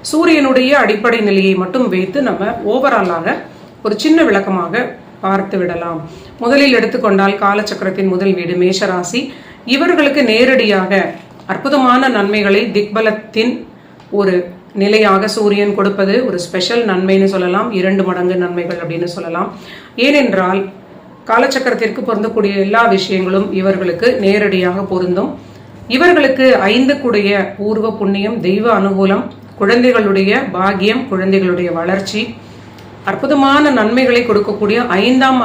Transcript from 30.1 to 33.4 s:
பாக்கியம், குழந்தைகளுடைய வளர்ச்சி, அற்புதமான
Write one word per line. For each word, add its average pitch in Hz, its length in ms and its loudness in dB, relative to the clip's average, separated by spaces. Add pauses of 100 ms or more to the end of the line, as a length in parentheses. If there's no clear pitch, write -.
பாக்கியம், 202 460 0 (100)
குழந்தைகளுடைய 185 640 0
வளர்ச்சி, 190 440 -4 (880)
அற்புதமான 277 680 2